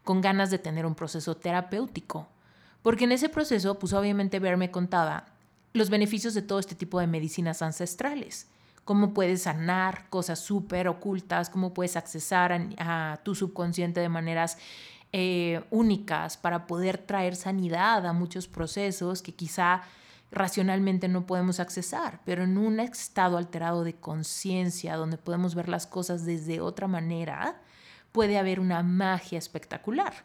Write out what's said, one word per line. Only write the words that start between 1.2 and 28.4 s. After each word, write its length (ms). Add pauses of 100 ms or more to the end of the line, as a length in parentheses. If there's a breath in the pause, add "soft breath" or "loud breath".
terapéutico". 920 (540 soft breath)
Porque 240
en 80
ese 160
proceso, 500
pues, 140
obviamente, 460
Bear 180
me 140
contaba 560 (460)
los 160
beneficios 440
de 80
todo 180
este 160
tipo 240
de 80
medicinas 540
ancestrales. 880 (340 soft breath)
Cómo 300
puedes 300
sanar 680
cosas 300
súper 500
ocultas, 600
cómo 240
puedes 220
accesar 560
a, 640
a 100
tu 120
subconsciente 640
de 80
maneras... 480 (560 loud breath)
Eh, 560
únicas 680
para 320
poder 300
traer 380
sanidad 680
a 80
muchos 340
procesos 760
que 120
quizá 500 (480 loud breath)
racionalmente 800
no 160
podemos 340
accesar, 640
pero 200
en 140
un 220
estado 580
alterado 460
de 120
conciencia, 1000
donde 220
podemos 380
ver 120
las 180
cosas 400
desde 360
otra 260
manera, 760 (520 loud breath)
puede 240
haber 240